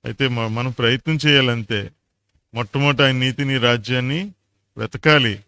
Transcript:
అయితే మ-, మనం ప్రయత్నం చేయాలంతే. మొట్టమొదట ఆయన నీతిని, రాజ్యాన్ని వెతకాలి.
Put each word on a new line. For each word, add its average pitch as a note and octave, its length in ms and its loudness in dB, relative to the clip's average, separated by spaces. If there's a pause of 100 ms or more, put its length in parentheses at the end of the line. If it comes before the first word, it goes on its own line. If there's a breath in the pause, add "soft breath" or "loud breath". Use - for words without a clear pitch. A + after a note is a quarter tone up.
అయితే A#2+ 220 -4
మ-, A#2 200 -2
మనం A#2+ 240 -4
ప్రయత్నం B2+ 560 0
చేయాలంతే. A#2+ 640 2 (640)
మొట్టమొదట C#3 480 0
ఆయన C3 140 4
నీతిని, C3 420 -2
రాజ్యాన్ని B2+ 720 0 (460)
వెతకాలి. A2+ 720 0